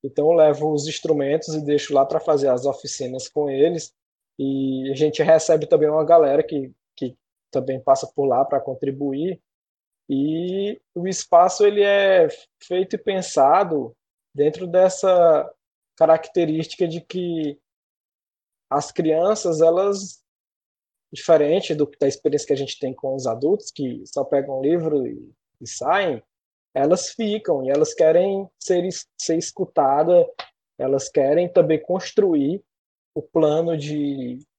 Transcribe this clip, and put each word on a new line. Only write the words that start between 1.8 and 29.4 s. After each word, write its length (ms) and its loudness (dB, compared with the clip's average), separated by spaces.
lá 120 4
pra 140 -2
fazer 300 0
as 160 0
oficinas 640 -8
com 220 -4
eles. 440 0
E 520 -4
a 40 -4
gente 260 0
recebe 460 2
também 220 4
uma 160 0
galera 380 6
que, 280 -6
que 200 -8
também 280 -4
passa 360 0
por 100 -2
lá 200 2
pra 140 -2
contribuir. 800 -6
E 680 -4
o 120 -6
espaço, 580 2
ele 180 2
é 440 4
feito 320 -4
e 40 -8
pensado 960 0
dentro 320 -2
dessa 880 2
característica 920 0
de 140 -8
que 580 -6
as 220 -2
crianças, 680 0
elas, 640 0
diferente 640 2
do, 160 0
da 80 2
experiência 400 -2
que 60 2
a 40 0
gente 220 -8
tem 140 -6
com 220 -6
os 100 -8
adultos, 460 -2
que 340 -8
só 180 -6
pegam 360 -2
um 20 -6
livro 460 0
e, 260 -14
e 80 -18
saem, 540 -2
elas 340 0
ficam, 560 -4
e 40 -4
elas 240 0
querem 540 2
ser 260 -2
es-, 220 -10
ser 160 -2
escutada, 920 2